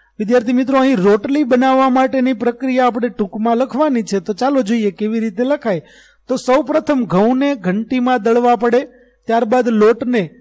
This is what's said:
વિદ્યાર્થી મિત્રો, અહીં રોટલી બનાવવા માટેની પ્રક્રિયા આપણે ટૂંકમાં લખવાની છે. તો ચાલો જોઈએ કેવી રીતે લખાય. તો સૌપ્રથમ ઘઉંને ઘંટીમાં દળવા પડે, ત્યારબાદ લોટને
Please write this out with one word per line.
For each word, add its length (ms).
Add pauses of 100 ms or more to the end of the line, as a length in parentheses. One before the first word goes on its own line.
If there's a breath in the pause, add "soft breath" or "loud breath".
(180 soft breath)
વિદ્યાર્થી 340
મિત્રો, 260
અહીં 180
રોટલી 480
બનાવવા 440
માટેની 440
પ્રક્રિયા 540
આપણે 220
ટૂંકમાં 480
લખવાની 460
છે. 180
તો 120
ચાલો 300
જોઈએ 280
કેવી 300
રીતે 240
લખાય. 380 (460 soft breath)
તો 80
સૌપ્રથમ 680
ઘઉંને 500
ઘંટીમાં 680
દળવા 340
પડે, 280 (420 soft breath)
ત્યારબાદ 420
લોટને 640 (100)